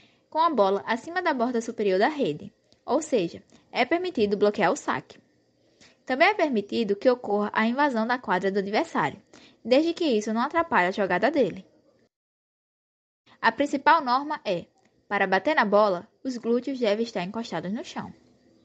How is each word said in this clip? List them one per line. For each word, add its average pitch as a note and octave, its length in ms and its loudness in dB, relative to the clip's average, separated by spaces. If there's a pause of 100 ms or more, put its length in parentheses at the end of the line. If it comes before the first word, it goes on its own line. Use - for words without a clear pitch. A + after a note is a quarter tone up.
(300)
com - 80 -6
a E4 100 4
bola G3 380 2
acima A#3+ 340 -4
da F4 140 0
borda A#3+ 260 -2
superior G#3 380 0
da G#3+ 100 4
rede, A#3+ 460 -4 (320)
ou C#4+ 160 0
seja, F#3+ 400 -2 (300)
é A3+ 120 0
permitido B3 540 0
bloquear G#3 340 2
o C4+ 40 0
saque. - 440 -8 (880)
Também C#4 220 2
é G#4+ 80 2
permitido A3+ 600 0
que G3+ 140 2
ocorra G#3 420 0
a A3 140 0
invasão A#3+ 400 0
da B3 140 -2
quadra F#3+ 320 0
do G3+ 80 -2
adversário, G3+ 600 -2 (460)
desde C#4+ 260 4
que E4 140 -2
isso A3+ 260 0
não A3+ 100 0
atrapalhe C#4+ 440 2
a F#3 60 2
jogada F#3+ 400 0
dele. A#3 340 0 (1800)
A A3+ 100 4
principal D4 520 2
norma C#4+ 420 -2
é, F3+ 220 -4 (400)
para G3+ 180 0
bater F#3+ 300 0
na C4 100 2
bola, G3+ 420 2 (160)
os B3+ 140 -6
glúteos A#3+ 420 -2
devem A3 240 0
estar G#3 200 -6
encostados G3 500 -6
no C#4 100 -8
chão. - 300 -14 (520)